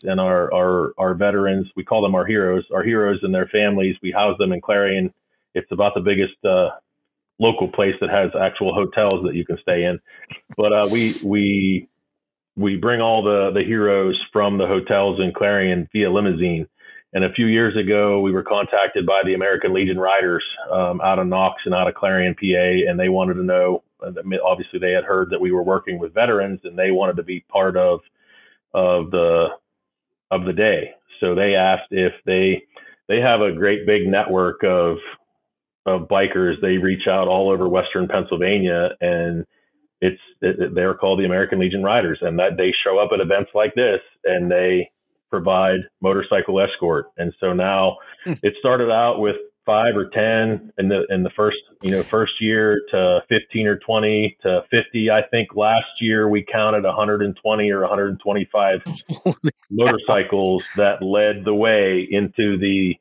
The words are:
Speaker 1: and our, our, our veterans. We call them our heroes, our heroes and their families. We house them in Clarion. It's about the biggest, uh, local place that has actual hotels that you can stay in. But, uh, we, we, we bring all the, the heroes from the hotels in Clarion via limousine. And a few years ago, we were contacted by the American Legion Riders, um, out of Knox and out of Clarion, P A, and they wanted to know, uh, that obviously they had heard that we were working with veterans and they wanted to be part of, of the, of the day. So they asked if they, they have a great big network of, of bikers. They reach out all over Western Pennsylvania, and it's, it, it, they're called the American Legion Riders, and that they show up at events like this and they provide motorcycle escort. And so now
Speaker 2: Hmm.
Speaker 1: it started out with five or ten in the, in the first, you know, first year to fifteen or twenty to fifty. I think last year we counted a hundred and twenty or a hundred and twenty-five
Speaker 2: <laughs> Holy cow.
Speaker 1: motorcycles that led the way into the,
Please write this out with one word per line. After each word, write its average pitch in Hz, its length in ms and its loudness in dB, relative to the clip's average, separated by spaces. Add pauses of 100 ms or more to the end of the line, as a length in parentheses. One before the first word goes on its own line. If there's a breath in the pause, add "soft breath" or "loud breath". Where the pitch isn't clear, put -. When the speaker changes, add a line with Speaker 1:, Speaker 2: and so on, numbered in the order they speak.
Speaker 1:
and 95 160 -2
our, 92 340 0
our, 90 420 2
our 92 180 0
veterans. 98 640 0
We 92 80 -8
call 110 160 0
them 98 140 2
our 90 100 0
heroes, 95 480 0
our 92 100 0
heroes 107 400 0
and 95 120 -2
their 92 120 0
families. 98 560 0
We 92 80 -4
house 98 280 0
them 92 140 0
in 87 100 -4
Clarion. 98 500 0 (420)
It's 90 160 -6
about 101 240 0
the 98 60 -4
biggest, 95 440 -2
uh, 92 260 2 (680)
local 110 300 2
place 98 320 0
that 101 80 -2
has 95 220 2 (100)
actual 95 340 -2
hotels 95 520 0
that 85 80 -4
you 85 100 -4
can 85 160 -6
stay 87 240 0
in. 87 160 -2 (560 loud breath)
But, 104 160 2
uh, 104 180 4
we, 113 320 0
we, 101 680 0 (680)
we 98 200 0
bring 113 260 0
all 113 200 2
the, 101 300 2
the 98 120 0
heroes 101 540 0 (140)
from 101 240 0
the 95 100 0
hotels 95 540 0
in 90 140 -2
Clarion 95 580 0
via 104 180 0
limousine. 90 560 0 (480 loud breath)
And 92 100 0
a 92 100 -2
few 120 100 0
years 113 320 2
ago, 104 440 2
we 98 120 0
were 92 100 0
contacted 101 640 0
by 98 180 2
the 92 120 0
American 95 400 0
Legion 95 240 0
Riders, 92 440 0 (280)
um, 90 320 -2
out 95 160 2
of 92 80 0
Knox 95 400 0
and 92 80 -2
out 90 120 0
of 85 80 -2
Clarion, 92 400 0
P 92 200 -2
A, 90 340 2
and 87 100 -2
they 92 120 0
wanted 92 240 0
to 92 80 -6
know, 90 400 0 (200)
uh, 95 100 -10
that 85 120 -12 (180)
obviously 90 360 -2
they 90 140 -2
had 92 120 0
heard 92 240 0
that 87 100 -2
we 90 140 0
were 90 100 0
working 90 360 -2
with 82 160 -8
veterans 101 500 0
and 87 140 -10
they 95 120 2
wanted 92 260 0
to 85 60 -4
be 90 280 -10
part 95 260 0
of, 90 240 2 (720 soft breath)
of 90 380 0
the, 85 380 2 (840)
of 92 160 -4
the 90 80 -2
day. 95 380 0 (280)
So 90 140 0
they 101 200 2
asked 92 360 2
if 92 240 0 (100)
they, 92 380 0 (460 loud breath)
they 113 120 0
have 117 220 2
a 98 100 2
great 101 340 0
big 101 220 2
network 92 560 0
of, 87 320 2 (880)
of 90 240 -2
bikers. 95 540 0
They 95 160 2
reach 92 280 0
out 95 220 2
all 95 220 2
over 92 180 2
Western 92 400 0
Pennsylvania, 90 920 0
and 85 420 -2 (560)
it's, 92 220 -2 (180)
it, 92 180 -2
it, 92 160 -4
they're 90 200 0
called 95 240 0
the 95 80 0
American 95 320 0
Legion 92 240 0
Riders, 98 400 0
and 85 160 -2
that 90 180 0
they 92 160 0 (100)
show 98 160 0
up 101 140 0
at 98 80 2
events 98 340 -2
like 107 200 0
this 113 260 0 (240)
and 175 260 -2
they 180 400 0 (400)
provide 92 480 0 (240)
motorcycle 95 580 0
escort. 85 460 -2 (100)
And 87 240 -6
so 92 140 -2
now 95 420 0 (280 loud breath)
Speaker 2:
Hmm. 170 180 -6
Speaker 1:
it 104 160 0
started 123 320 2
out 117 280 2
with 104 180 0 (280)
five 110 320 2
or 95 140 -2
ten 110 680 0
in 95 120 0
the, 98 200 0
in 92 140 -2
the 90 80 -2
first, 104 260 0 (240)
you 95 100 -4
know, 95 120 0
first 110 360 -2
year 110 520 2
to 90 300 2 (100)
fifteen 110 360 -2
or 101 120 0
twenty 107 640 0
to 90 180 0 (100)
fifty. 110 400 0
I 107 200 4
think 110 260 -4
last 110 320 2 (140)
year 110 260 2
we 104 160 0
counted 107 400 0
a 95 80 0
hundred 104 300 0
and 101 200 -2
twenty 107 280 0
or 98 120 -2
a 90 60 0
hundred 101 220 -2
and 92 100 -8
twenty-five 101 600 0
Speaker 2:
<laughs> - 260 -12 (160)
Holy 180 100 0
cow. 156 160 -2 (200)
Speaker 1:
motorcycles 101 1040 0
that 101 260 2
led 101 440 0
the 104 80 2
way 104 560 2
into 101 480 0
the, 95 420 0